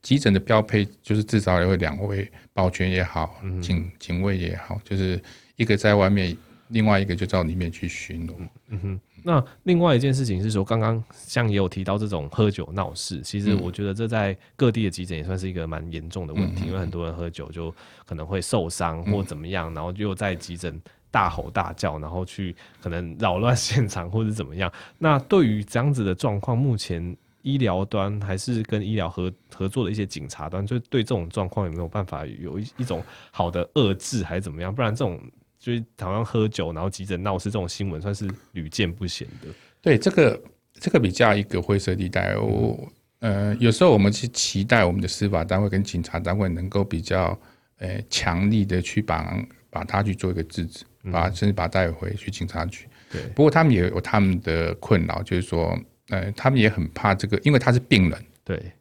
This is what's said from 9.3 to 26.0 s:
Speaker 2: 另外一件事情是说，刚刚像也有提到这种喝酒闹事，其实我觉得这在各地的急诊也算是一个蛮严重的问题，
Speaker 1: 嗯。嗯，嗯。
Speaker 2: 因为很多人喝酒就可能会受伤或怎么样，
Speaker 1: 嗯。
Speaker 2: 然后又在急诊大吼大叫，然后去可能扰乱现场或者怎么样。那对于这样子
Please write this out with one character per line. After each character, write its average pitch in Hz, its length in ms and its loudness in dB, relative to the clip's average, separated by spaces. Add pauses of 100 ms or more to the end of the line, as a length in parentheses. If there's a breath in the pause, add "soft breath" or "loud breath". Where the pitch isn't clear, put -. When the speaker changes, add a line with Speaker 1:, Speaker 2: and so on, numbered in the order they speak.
Speaker 2:
另 175 140 4
外 170 160 6
一 120 40 6
件 131 160 4
事 135 100 0
情 95 180 0
是 110 80 0
说， 98 140 2
刚 113 160 0
刚 113 220 0 (100)
像 - 340 -2
也 104 80 2
有 98 140 2
提 95 160 -6
到 98 140 0
这 107 80 -2
种 82 260 -4
喝 107 180 4
酒 95 220 -6
闹 92 220 -4
事， - 260 -8
其 101 180 -6
实 104 160 2
我 90 160 -2
觉 101 140 -6
得 98 80 -2
这 110 160 -4
在 104 260 0 (220 soft breath)
各 120 160 4
地 110 120 0
的 95 60 0
急 90 140 -8
诊 87 140 -6
也 76 40 -6
算 92 160 -4
是 92 80 -6
一 92 60 -6
个 85 140 -6
蛮 80 260 -8
严 82 160 -10
重 87 180 -8
的 76 60 -10
问 101 100 -2 (120)
题， 90 80 -4
Speaker 1:
嗯。 - 20 -4
嗯， - 0 -
嗯。 - 40 -6
Speaker 2:
因 90 40 -6
为 95 80 -4
很 82 100 -4
多 85 140 -6
人 82 100 -6
喝 85 140 -6
酒 78 240 -12
就 82 180 -8 (360 loud breath)
可 - 80 -10
能 78 120 -10
会 95 140 -4
受 85 300 -2
伤 85 340 -4
或 101 180 0
怎 85 140 -8
么 76 100 -10
样， 85 240 -4
Speaker 1:
嗯。 80 40 -10
Speaker 2:
然 80 100 -6
后 90 80 -6
又 101 220 -4
在 95 200 -2
急 85 220 -12
诊 82 240 -8 (300 soft breath)
大 98 180 4
吼 73 220 -6
大 87 240 -2
叫， 78 240 -4
然 76 120 -8
后 90 140 -6
去 90 320 -8 (240 loud breath)
可 - 80 -8
能 85 300 -6
扰 92 180 2
乱 120 180 4
现 117 320 0
场 90 240 -6
或 110 140 0
者 107 60 0
怎 104 160 -6
么 76 100 -12
样。 92 160 -2 (240 loud breath)
那 156 220 2
对 165 280 4
于 107 160 0
这 107 160 -4
样 143 140 2
子 127 100 0